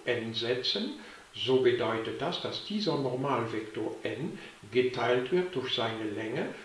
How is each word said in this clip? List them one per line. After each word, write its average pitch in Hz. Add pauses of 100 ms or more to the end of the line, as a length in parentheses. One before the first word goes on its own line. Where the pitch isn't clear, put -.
n 113
setzen, 123 (340)
so 127
bedeutet 113
das, 165
dass 107
dieser 202
Normalvektor 120
n 120 (340)
geteilt 123
wird 180
durch -
seine 110
Länge 110 (120)